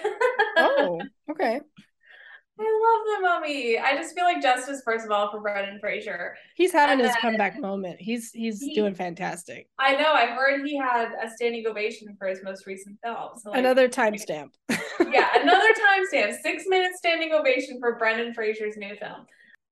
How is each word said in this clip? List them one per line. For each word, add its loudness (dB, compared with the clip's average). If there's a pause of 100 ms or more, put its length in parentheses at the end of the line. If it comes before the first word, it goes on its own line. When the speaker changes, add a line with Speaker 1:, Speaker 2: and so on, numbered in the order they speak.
Speaker 1:
<laughs> 0 (480)
Speaker 2:
Oh, 2 (300)
okay. -2 (1000)
Speaker 1:
I -10
love 2
The 2
Mummy. 0
I 2
just -6
feel -2
like 2
justice, 0
first -2
of -8
all, 2
for -8
Brendan -4
Fraser. -8 (200)
Speaker 2:
He's 2
having 6
Speaker 1:
And 4
Speaker 2:
his 4
Speaker 1:
then 0
Speaker 2:
comeback 0
moment. -6
He's, -8
he's -6
Speaker 1:
he -8
Speaker 2:
doing 0
fantastic. -8 (120)
Speaker 1:
I 4
know. 4
I 4
heard 0
he -4
had 0 (100)
a -6
standing -4
ovation -6
for -6
his -6
most -12
recent -14
film. -8 (100)
So, -14
like, 0
Speaker 2:
Another 4
timestamp. -4 (200)
<laughs> 0 (320)
Speaker 1:
Yeah, 4 (140)
another 6
timestamp. 2
Six -6
minute 2
standing -2
ovation 0
for 0
Brendan -2
Fraser's -4
new -12
film. -14 (460)